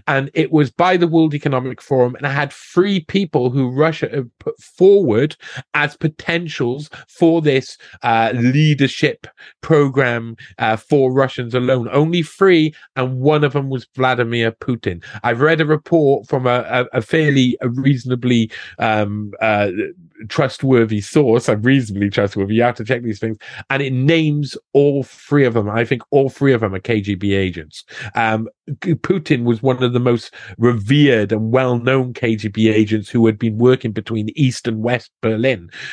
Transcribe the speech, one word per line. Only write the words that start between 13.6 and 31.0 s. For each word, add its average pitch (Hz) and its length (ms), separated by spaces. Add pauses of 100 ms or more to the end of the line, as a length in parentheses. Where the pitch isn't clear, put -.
was 123 240
Vladimir 120 580
Putin. 104 500 (200)
I've 117 180
read 156 220
a 147 40
report 147 640
from 127 180
a, 123 460
a, 131 60
a - 20
fairly, 135 640
a 127 80
reasonably, 123 800 (280)
um, 107 640
uh, 104 300 (580)
trustworthy 123 720
source. 120 480
I'm 107 140
reasonably 104 480
trustworthy. 101 460
You 117 80
have 120 100
to 113 100
check 120 180
these 110 180
things. 110 180 (320)
And 135 100
it 135 120
names 147 640 (160)
all 143 320
three - 400
of 117 100
them. 104 160
I 113 140
think 120 260
all 139 180
three 139 240
of 117 80
them 101 140
are 92 60
K 110 200
G 101 140
B 98 200
agents. 87 500 (320)
Um, 113 320 (340)
G-, 165 140
Putin 156 480
was 117 180
one 127 180
of 123 120
the 123 80
most 120 340 (240)
revered 117 720